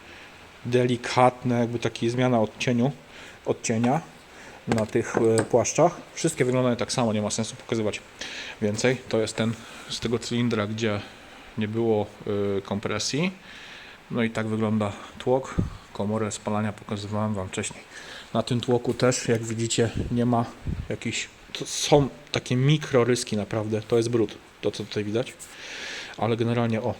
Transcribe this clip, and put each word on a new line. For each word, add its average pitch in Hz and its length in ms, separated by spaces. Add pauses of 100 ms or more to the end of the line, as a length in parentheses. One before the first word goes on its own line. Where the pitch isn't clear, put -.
(640)
delikatne, 123 960
jakby 117 200
taki 117 300
zmiana 123 320
odcieniu, 120 500 (540)
odcienia 120 560 (680)
na 110 180
tych, - 320
y, 113 260
płaszczach. 135 580 (120)
Wszystkie 156 320
wyglądają 127 300
tak 110 160
samo, 117 220
nie 107 80
ma 104 100
sensu 113 240
pokazywać 110 460 (600)
więcej. 110 360 (120)
To 113 100
jest 107 160
ten 113 180 (360)
z - 100
tego 113 200
cylindra, 117 480
gdzie 110 320 (580)
nie 107 100
było, 110 380 (520)
y, 95 40
kompresji. 107 680 (800)
No 120 120
i 113 60
tak 110 180
wygląda 107 440 (280)
tłok. 131 360 (380)
Komorę 107 380
spalania 107 420
pokazywałem 104 600
wam 95 140
wcześniej. - 360 (500)
Na 113 100
tym 120 180
tłoku 120 320
też, 123 340
jak 117 160
widzicie, 113 460 (220)
nie 120 140
ma 117 200 (440)
jakichś, - 400 (240)
to 139 120
są 143 440 (220)
takie - 240
mikroryski 127 840
naprawdę, 107 440
to 117 160
jest 113 120
brud, 113 280 (240)
to 104 100
co - 120
tutaj 104 200
widać. 110 300 (840)
Ale 110 200
generalnie, 117 440
o, 113 180